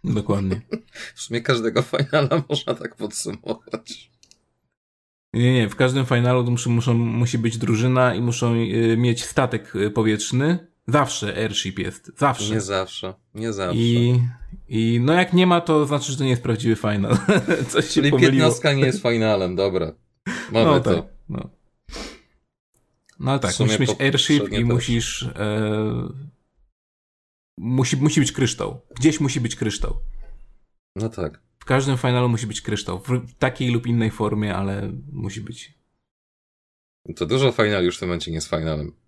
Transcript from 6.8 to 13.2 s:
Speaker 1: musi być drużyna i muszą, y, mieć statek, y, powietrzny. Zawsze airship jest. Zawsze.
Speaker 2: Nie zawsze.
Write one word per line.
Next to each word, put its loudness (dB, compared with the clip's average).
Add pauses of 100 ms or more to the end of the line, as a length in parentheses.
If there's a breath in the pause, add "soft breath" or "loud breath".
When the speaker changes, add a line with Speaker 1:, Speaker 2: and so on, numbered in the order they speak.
Speaker 1:
musi 0
być 0
drużyna 2
i -2
muszą, 0
y, 2
mieć 2
statek, -4
y, 0
powietrzny. 0 (220)
Zawsze 0
airship -4
jest. -10
Zawsze. 0
Speaker 2:
Nie 0
zawsze. -6 (200)